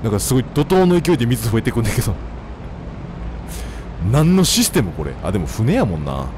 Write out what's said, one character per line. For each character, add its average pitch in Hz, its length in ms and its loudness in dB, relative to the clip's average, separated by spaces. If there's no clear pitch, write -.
な 113 60 0
ん - 20 2
か 107 80 2
す - 140 0
ご 131 60 4
い 123 40 0
怒 143 200 -2
涛 185 220 4
の 175 140 6
勢 175 140 2
い 147 40 4
で 117 100 2
水 117 220 0
増 113 100 2
え - 20 -2
て 117 100 -2
く - 80 -2
ん 117 40 0
だ 107 80 0
け - 100 0
ど。 101 120 -2
何 156 240 6
の 185 80 6
シ 233 200 2
ス - 80 0
テ 160 100 2
ム、 90 120 -2
こ 80 100 -6
れ。 69 100 -6
あ、 87 80 -2
で 101 60 0
も 85 80 0
船 113 300 0
や - 100 4
も 87 120 -2
ん 73 80 -4
な。 67 200 -4